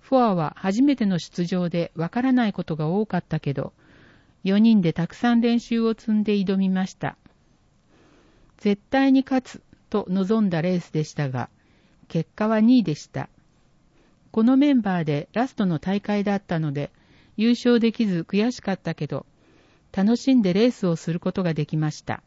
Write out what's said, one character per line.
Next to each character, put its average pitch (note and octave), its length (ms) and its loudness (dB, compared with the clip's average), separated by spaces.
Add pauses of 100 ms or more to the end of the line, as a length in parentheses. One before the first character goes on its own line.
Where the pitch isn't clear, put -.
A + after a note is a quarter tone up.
フ - 160 -2
ォ B3+ 40 4
ア A3+ 140 2
は D#3+ 240 -4
初 G3 220 -2
め C#4 160 2
て A3+ 80 -2
の F#3 140 0
出 - 260 -6
場 F3+ 240 -2
で E3+ 260 -4
わ E3 140 -6
か A#3+ 140 -4
ら C4 100 2
な B3 160 2
い G3 60 -4
こ F3+ 100 -6
と D#3 120 -6
が D3+ 120 -4
多 G3+ 160 -2
か F#3 140 -4
っ - 80 -6
た D#3 140 -4
け C#3+ 120 -4
ど、 - 220 -8 (680)
四 F#3+ 160 2
人 A3 220 6
で E3 140 0
た E3+ 120 -2
く - 60 -10
さ A#3+ 220 0
ん A#3 80 2
練 A#3 180 2
習 A3+ 220 -4
を A3+ 80 0
積 A3 220 -4
ん G#3+ 100 2
で G#3 140 0
挑 G3 200 0
み F#3+ 140 0
ま F#3 160 -2
し - 80 -14
た。 - 240 -8 (1400)
絶 G3+ 320 -2
対 C4+ 240 4
に C4+ 100 4
勝 C4 200 -2
つ - 200 -20 (280)
と G#3 180 -4
望 F#3+ 380 0
ん F#3 40 0
だ E3 120 -2
レ F#3 140 0
ー F3 40 0
ス - 120 -18
で D#3 120 -2
し - 80 -14
た C#3+ 160 -4
が、 B2 220 -6 (580)
結 D#3+ 260 -4
果 G#3+ 140 -2
は A3 120 2
二 B3 180 6
位 A3+ 40 2
で D#3+ 120 -2
し - 140 -16
た。 - 200 -10 (1000)
こ A3 140 0
の B3+ 120 4
メ C#4+ 160 4
ン B3+ 80 4
バ F#3 220 -2
ー - 20 -2
で D3 300 -4
ラ A#3+ 120 0
ス - 80 -16
ト G#3 120 -2
の E3+ 120 0
大 G3 220 -2
会 G#3 240 -2
だ G3+ 120 -2
っ F#3+ 60 -6
た E3+ 160 -4
の D#3 140 -4
で、 C#3+ 180 -8 (460)
優 A3 140 2
勝 A#3+ 280 4
で A3+ 140 2
き A3+ 140 -2
ず F3 200 0
悔 G#3 240 0
し - 120 -12
か G3 100 -4
っ F3+ 60 -4
た - 160 -8
け D3+ 120 -8
ど、 C#3 200 -8 (680)
楽 A3 240 2
し C4+ 180 2
ん B3 80 6
で F3+ 100 2
レ G#3 140 4
ー B3+ 40 4
ス - 160 -6
を E3 100 0
す - 160 -6
る E3+ 80 -4
こ F3+ 120 -4
と G3 100 -4
が E3+ 120 -2
で D3 120 -4
き D#3+ 100 -6
ま D#3 140 -2
し - 120 -14
た。 - 240 -10